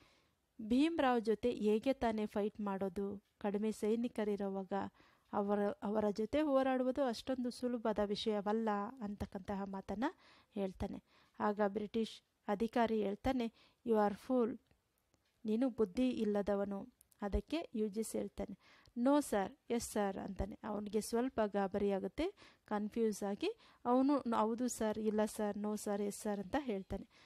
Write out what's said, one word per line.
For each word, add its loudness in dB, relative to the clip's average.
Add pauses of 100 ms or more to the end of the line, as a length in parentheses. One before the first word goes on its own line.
(640)
ಭೀಮ್ರಾವ್ 4
ಜೊತೆ 2
ಹೇಗೆ 2
ತಾನೇ 0
ಫೈಟ್ -2
ಮಾಡೋದು? -4 (140)
ಕಡಿಮೆ 0
ಸೈನಿಕರಿರುವಾಗ -2 (600)
ಅವರ, 2
ಅವರ 0
ಜೊತೆ 0
ಹೋರಾಡುವುದು 2
ಅಷ್ಟೊಂದು -2
ಸುಲಭದ -2
ವಿಷಯವಲ್ಲ" 0 (320)
ಅಂತಕ್ಕಂತಹ -6
ಮಾತನ್ನ -4 (500)
ಹೇಳ್ತಾನೆ. -4 (380)
ಆಗ 2
ಬ್ರಿಟಿಷ್ -4 (260)
ಅಧಿಕಾರಿ 2
ಹೇಳ್ತಾನೆ, -2 (340)
"You 4
are -8
fool, 2 (840)
ನೀನು 2
ಬುದ್ಧಿ 0
ಇಲ್ಲದವನು." 0 (340)
ಅದಕ್ಕೆ -4
ಯು 0
ಜಿ -4
ಸಿ -4
ಹೇಳ್ತಾನೆ, -6 (400)
"No 4
sir, 2 (120)
yes -2
sir" 0
ಅಂತಾನೆ. -6
ಅವನಿಗೆ -2
ಸ್ವಲ್ಪ 0
ಗಾಬರಿ 0
ಆಗುತ್ತೆ, -2 (320)
ಕನ್ಫ್ಯೂಸ್ 0
ಆಗಿ -2 (360)
ಅವನು 4
"ಹೌದು 0
ಸರ್, -2
ಇಲ್ಲ 2
ಸರ್, -2
no -2
sir, -2
yes -4
sir" -2
ಅಂತ -4
ಹೇಳ್ತಾನೆ. -6 (180)